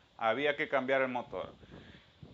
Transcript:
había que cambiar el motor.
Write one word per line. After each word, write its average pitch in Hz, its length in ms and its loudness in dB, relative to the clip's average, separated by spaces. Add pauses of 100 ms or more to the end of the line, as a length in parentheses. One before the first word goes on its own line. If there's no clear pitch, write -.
(160)
había 135 400 2
que 147 120 -2
cambiar 135 340 2
el 131 60 2
motor. 117 460 -6 (800)